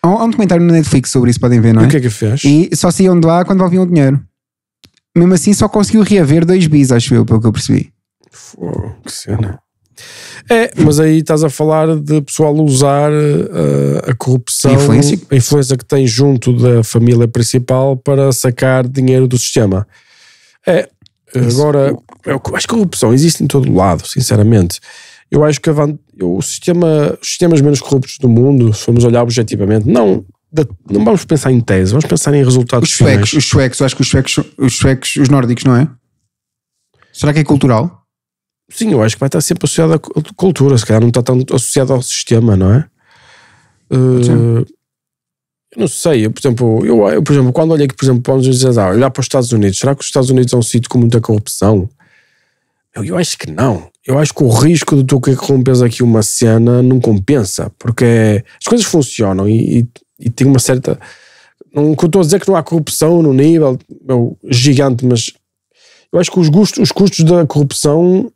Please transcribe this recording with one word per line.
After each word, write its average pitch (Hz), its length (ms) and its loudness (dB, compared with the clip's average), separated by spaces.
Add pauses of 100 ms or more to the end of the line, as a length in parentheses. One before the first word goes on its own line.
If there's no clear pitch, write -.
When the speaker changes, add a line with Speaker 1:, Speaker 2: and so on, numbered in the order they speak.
Speaker 1:
Há, 170 60 2
há 226 160 0
um 233 60 0
documentário 180 340 0
na 170 80 2
Netflix 147 380 0
sobre 123 200 0
isso, 117 80 -2
podem 120 220 2
ver, 113 140 4
não 113 80 4
é? - 20 6
Speaker 2:
E 127 40 4
o - 20 4
que 156 80 2
é - 20 0
que 123 100 -2
fez? 110 320 -4
Speaker 1:
E 151 320 2
só 175 160 0
saíam 180 300 2
de 160 60 2
lá 170 180 2
quando 190 140 0
devolviam 185 240 0
o 180 40 0
dinheiro. 143 320 2 (960)
Mesmo 175 200 4
assim, 208 180 0
só 208 160 0
conseguiu 214 340 0
reaver 165 440 2
dois 185 200 2
bis, 143 240 2
acho 120 240 0
eu, 113 120 2
pelo 113 120 2
que 113 80 -2
eu 107 60 2
percebi. - 400 -4 (380)
Speaker 2:
Fogo, - 760 -12
que - 80 -16
cena. 104 480 -8 (880)
É, 233 240 0 (100)
mas 151 160 2
aí 156 200 2
estás 156 260 0
a 147 60 0
falar 156 460 0
de 151 260 -2
pessoal 147 340 -2
usar, 143 560 0
eh, 143 1000 -2
a 123 40 -2
corrupção, 127 560 -2
Speaker 1:
A 127 40 4
influência? 143 440 2 (120)
Speaker 2:
a 139 60 2
influência 131 400 0
que 120 80 -12
tem 135 220 0
junto 123 500 0
da 120 260 2
família 120 460 2
principal 127 680 -2
para 139 360 0
sacar 127 560 -2
dinheiro 131 400 2
do 127 100 0
sistema. 98 480 -2 (800)
É, - 220 -2 (460)
Speaker 1:
Isso. 123 260 0
Speaker 2:
agora, 143 340 0 (300)
eu 139 160 -4 (140)
acho - 120 -6
que - 60 -6
a 233 40 -2
corrupção 160 360 0
existe 156 320 2
em - 20 -2
todo 135 260 0
lado, 90 340 0
sinceramente. 104 720 0 (500)
Eu 147 140 2
acho 151 160 -2
que 165 100 -2
a - 20 0
van-, 147 260 -2 (200)
eu, 90 180 -4
o - 60 -6
sistema, 160 800 -2
os - 60 -10
sistemas 165 320 0
menos 143 200 2
corruptos - 380 -4
do 127 100 0
mundo, 120 460 4
se - 100 -10
formos 120 200 2
olhar 120 180 2
objetivamente, 107 680 -2
não, 214 360 0 (280)
da, 151 140 -2 (240)
não 208 140 0
vamos 220 200 0
pensar 151 280 -2
em 120 80 2
tese, 95 320 0
vamos 156 140 0
pensar 156 280 -2
em 143 80 2
resultados 127 480 0
Speaker 1:
Os - 60 -4
suecos, 110 340 2
Speaker 2:
finais. 147 140 0
Speaker 1:
os - 60 -6
suecos, 131 300 0
eu 135 60 0
acho 127 100 -4
que 143 60 -4
os - 60 -2
suecos, 135 300 -2 (200)
os 131 180 0
suecos, - 400 -2
os 143 120 2
nórdicos, 123 360 0
não 127 120 4
é? 143 120 0 (1200)
Será 143 200 -2
que 151 80 0
é 147 40 2
cultural? 139 580 0 (680)
Speaker 2:
Sim, 220 200 -4
eu 117 100 2
acho 110 140 -2
que - 40 -18
vai 139 80 -2
estar 165 120 -2
sempre - 260 -4
associado 160 280 0
à 156 40 0
cu-, - 240 -6 (120)
cultura, 139 440 0
se - 80 -4
calhar 110 140 2
não 120 80 4
está 120 140 0
tanto 127 320 -2
associado 135 380 -2
ao 127 100 -2
sistema, 113 540 0
não 95 180 2
é? 147 100 0 (1040)
Speaker 1:
Pode 127 380 2
ser. 123 60 2
Speaker 2:
Eh, 117 320 0 (1120)
eu 233 40 -10
não 185 80 0
sei, 123 380 -2
eu, 110 60 -2
por - 80 -12
exemplo, 117 460 0
eu, - 220 2
eu, 85 140 0
por 151 100 0
exemplo, 127 200 2
quando 160 200 0
olho 147 120 2
aqui, 131 100 -4
por - 100 -6
exemplo, 123 220 2
vamos 135 180 0
dizer, 127 340 0
ah, 95 120 0
olhar 123 200 2
para 135 100 -8
os 127 60 -6
Estados 127 260 -2
Unidos, 101 260 0
será 139 160 -2
que - 60 -8
os - 60 -12
Estados 127 240 0
Unidos 127 220 2
é 127 40 0
um 120 60 2
sítio - 280 -4
com 127 80 0
muita 117 220 2
corrupção? 104 680 -2 (1080)
Eu, 104 100 -8
eu 175 120 -6
acho - 220 -4
que - 120 -14
não. 85 380 -4 (160)
Eu 131 140 -2
acho 151 160 -2
que - 80 -2
o 131 60 2
risco 147 480 2
de 135 80 2
tu 131 160 0
que 131 160 0
corrompes 127 460 0
aqui 120 200 -2
uma 113 200 2
cena 117 600 2
não 127 180 2
compensa, 104 800 -2
porque 120 260 -4
é, 110 400 2 (140)
as - 80 -16
coisas 233 200 2
funcionam 104 640 -2
e, 113 320 0
e, 120 80 -2 (380)
e 117 40 0
tem 127 160 -2
uma 139 120 4
certa, 127 400 -2 (720)
não, 151 220 0
que 156 100 0
eu - 40 2
estou 190 120 2
a 175 40 2
dizer 170 160 0
que - 80 -2
não 190 80 2
há 156 80 0
corrupção 165 580 0
no 143 100 2
nível, 143 460 2 (260)
meu, 123 320 -2 (140)
gigante, 131 560 0
mas 117 260 -2 (800)
eu 170 60 0
acho 180 140 -2
que 185 80 0
os 156 80 2
gustos, 196 340 2
os 156 100 0
custos 185 320 0
da 170 220 2
corrupção 160 880 -2